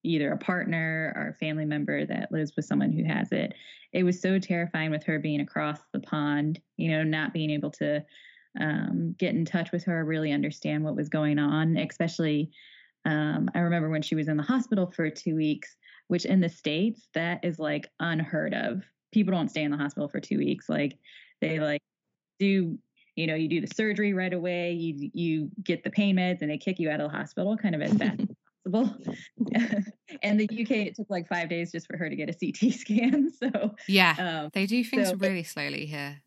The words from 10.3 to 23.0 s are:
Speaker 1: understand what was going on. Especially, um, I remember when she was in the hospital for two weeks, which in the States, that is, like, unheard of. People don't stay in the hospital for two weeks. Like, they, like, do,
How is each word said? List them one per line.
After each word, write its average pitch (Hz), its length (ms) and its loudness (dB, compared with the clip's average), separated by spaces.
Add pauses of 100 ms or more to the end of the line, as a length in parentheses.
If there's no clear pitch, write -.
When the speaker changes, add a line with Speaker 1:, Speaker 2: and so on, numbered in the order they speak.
Speaker 1:
understand 151 540 -2
what 151 100 -2
was 151 140 -2
going 151 320 2
on. 156 360 4
Especially, 156 760 0 (520)
um, 156 500 0
I 175 60 2
remember 170 300 2
when 156 120 0
she - 120 -2
was 156 140 0
in 151 80 2
the 147 80 0
hospital 214 460 2
for 156 200 -2
two 156 240 -4
weeks, 151 420 -2 (320)
which 175 160 0
in 190 160 6
the 170 80 4
States, 170 680 -2
that 170 300 -2
is, 170 140 -2
like, 151 400 -4
unheard 156 560 0
of. - 300 -4 (280)
People 190 200 4
don't 170 180 0
stay 156 140 -2
in 147 80 0
the 147 40 0
hospital 143 320 -4
for - 120 -6
two 139 180 -2
weeks. 143 300 -2
Like, 147 300 0 (420)
they, 160 180 -2
like, 147 240 -2 (560)
do, 196 400 2 (380)